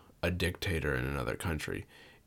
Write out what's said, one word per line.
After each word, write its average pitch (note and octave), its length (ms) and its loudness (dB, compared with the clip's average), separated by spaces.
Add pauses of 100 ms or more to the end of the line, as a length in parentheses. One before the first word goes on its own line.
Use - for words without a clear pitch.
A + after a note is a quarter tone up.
(220)
a F2+ 80 4
dictator E2+ 640 0
in B1 100 2
another B1+ 300 0
country, - 520 -2 (400)